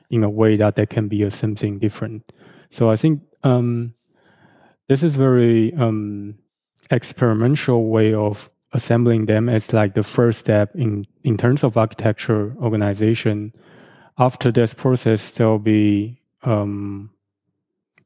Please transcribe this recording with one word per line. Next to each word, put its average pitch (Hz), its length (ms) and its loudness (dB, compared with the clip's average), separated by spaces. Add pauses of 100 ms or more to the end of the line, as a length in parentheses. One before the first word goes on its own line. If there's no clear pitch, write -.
in 113 160 0
a 104 60 0
way 107 260 4
that 104 200 2
they 107 100 2
can 107 220 -4
be 104 140 -2
a 101 80 0
something 104 480 -6
different. 110 540 -8 (380)
So 113 200 0
I 110 60 2
think, 156 240 0 (220)
um, 120 500 0 (960)
this 139 140 2
is 156 140 2
very, 120 580 4
um, 107 640 -4 (540)
experimental 120 1000 0
way 110 260 2
of 104 360 -4 (220)
assembling 117 540 0
them. 110 240 2
It's 113 220 -2
like 104 220 2
the 110 80 0
first 117 360 0
step 104 360 0
in, 107 320 -4 (180)
in 113 120 0
terms 123 260 0
of 120 140 0
architecture 110 800 -2
organization. 107 920 -2 (640)
After 127 340 0
this 117 220 2
process, 113 600 -2
there'll 110 260 2
be, 104 640 0 (200)
um, 101 680 -4 (960)